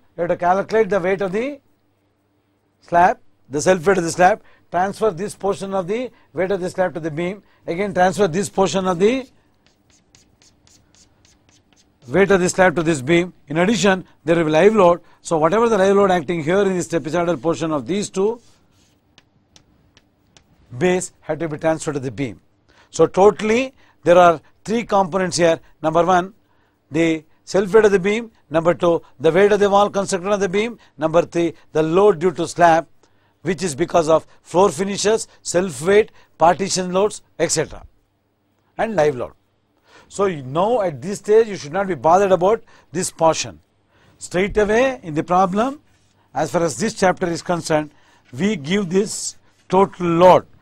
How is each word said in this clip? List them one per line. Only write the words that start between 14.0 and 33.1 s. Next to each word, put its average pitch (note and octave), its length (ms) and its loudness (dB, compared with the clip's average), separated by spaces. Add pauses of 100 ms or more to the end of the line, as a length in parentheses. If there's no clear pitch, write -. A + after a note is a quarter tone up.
there E3 100 2
will E3+ 100 0
be D#3 60 -2
live F3+ 240 4
load. F3 260 4 (200)
So - 160 -4
whatever F#3 320 2
the A3 80 0
live G3 180 4
load G3+ 160 4
acting E3+ 320 -2
here F3+ 180 0
in G3 140 0
this E3+ 120 -4
trapezoidal E3 540 -4
portion D#3+ 300 -2
of C#3 160 -6
these F#3+ 220 -4
two G#3+ 320 -4 (2250)
base F3+ 440 -2
had D#3 180 -8
to E3 80 -6
be D3+ 100 -8
transferred D#3+ 360 -4
to C#3+ 60 -4
the C3 120 -8
beam. G#2+ 300 -10 (500)
So D#3+ 160 2
totally G#3+ 680 2 (300)
there F3 140 6
are F3 240 6 (240)
three A3+ 180 -4
components F#3+ 540 -2
here. E3 220 2 (220)
Number D#3+ 220 0
one, F3+ 300 0 (580)
the D#3+ 320 0 (200)
self F#3 300 -2
weight A3 120 6
of G#3 60 6
the G3 80 2
beam. G#3 320 -4 (200)
Number D#3+ 240 0
two, E3+ 260 0 (180)
the D#3 120 2
weight G3 200 4
of G#3 80 0
the G3+ 100 2
wall G3+ 200 4
constructed F#3+ 420 -4
on G#3 80 -2
the F#3+ 100 -2
beam. G#3 280 -4 (200)
Number D#3+ 260 0
three, E3 300 -4 (200)
the D#3 100 0
load F3+ 360 2
due F3+ 120 0
to E3 160 -6
slab, E3 400 2 (560)